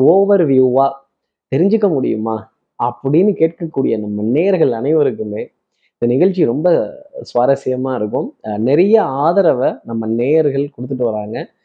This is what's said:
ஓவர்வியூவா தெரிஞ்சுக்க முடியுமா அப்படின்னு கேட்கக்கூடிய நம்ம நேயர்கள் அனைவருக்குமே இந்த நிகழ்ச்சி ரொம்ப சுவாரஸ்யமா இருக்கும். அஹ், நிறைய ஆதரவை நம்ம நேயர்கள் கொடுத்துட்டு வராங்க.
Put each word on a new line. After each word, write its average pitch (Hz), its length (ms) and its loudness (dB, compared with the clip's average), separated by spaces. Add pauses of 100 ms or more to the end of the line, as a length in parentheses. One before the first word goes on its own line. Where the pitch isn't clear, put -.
ஓவர்வியூவா 143 840 4 (640)
தெரிஞ்சுக்க 196 360 2
முடியுமா 113 480 -2 (440)
அப்படின்னு 147 520 0
கேட்கக்கூடிய 156 640 -2
நம்ம 104 240 -6
நேயர்கள் 156 500 0
அனைவருக்குமே 117 720 -2 (460)
இந்த - 180 -6
நிகழ்ச்சி 165 380 2
ரொம்ப 139 240 0 (520)
சுவாரஸ்யமா 127 760 -2
இருக்கும். 117 340 -4 (140)
அஹ், 104 180 -6
நிறைய 160 340 2 (240)
ஆதரவை 156 520 2 (140)
நம்ம 113 240 -6
நேயர்கள் 139 600 0
கொடுத்துட்டு 127 340 -6
வராங்க. 107 340 -4 (260)